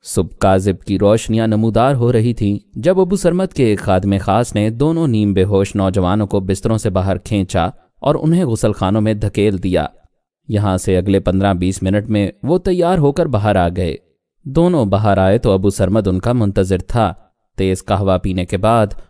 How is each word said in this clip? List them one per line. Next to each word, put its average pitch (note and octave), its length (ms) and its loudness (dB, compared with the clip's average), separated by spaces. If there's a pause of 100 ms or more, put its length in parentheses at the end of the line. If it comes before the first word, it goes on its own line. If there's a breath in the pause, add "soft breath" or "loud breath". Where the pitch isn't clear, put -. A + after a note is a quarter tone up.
सुबह - 380 -6
काजिब F#2+ 360 2
की G2 200 -6
रोशनियां A2 500 0
नमूदार A2+ 480 2
हो A#2+ 160 0
रही A#2 220 0
थीं, G#2 480 -4
जब F3+ 180 2
अबू F#3 160 0
सरमद F#3 380 -2
के A#2 200 2
एक G2 60 -2
खादमे G2 400 0
खास A2 360 0
ने G#2+ 160 0
दोनों D#3 360 0
नीम G#2+ 260 2
बेहोश G2 420 0
नौजवानों F#2+ 520 0
को G2+ 140 -2
बिस्तरों G2 360 -2
से G#2 120 -2
बाहर F#2+ 280 -2
खींचा F#2+ 560 -2 (300 soft breath)
और D3 120 0
उन्हें E3 300 0
गुसलखानों G#2+ 560 0
में G#2+ 180 0
धकेल G#2 400 0
दिया। F2 320 -2 (580)
यहां G2+ 280 0
से F#2 180 0
अगले F#2+ 240 2
पन्द्रह F#2+ 340 0
बीस F2+ 300 -2
मिनट G2+ 240 -2
में G#2 260 -2 (120)
वो E3+ 120 0
तैयार F3+ 420 0
होकर D3 280 0
बाहर G#2 300 0
आ F2 120 2
गए। F2+ 300 -4 (480)
दोनों D#3 420 2
बाहर G2 300 2
आए F#2+ 180 4
तो G#2 160 2
अबू F#2+ 160 2
सरमद G2 380 0
उनका F#2+ 260 0
मुंतजिर G2 480 0
था। - 540 -4 (220)
तेज F#2+ 240 0
कहवा F#2+ 360 0
पीने F#2 280 -2
के G2 120 -6
बाद G#2+ 520 0